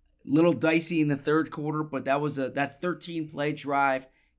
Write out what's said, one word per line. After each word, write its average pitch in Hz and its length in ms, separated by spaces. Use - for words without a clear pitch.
Little 165 280
dicey 165 480
in 151 80
the 143 80
third 151 340
quarter, 151 320
but 135 240
that 135 140
was 143 180
a, 131 120
that 139 300
thirteen 170 480
play 151 240
drive 139 540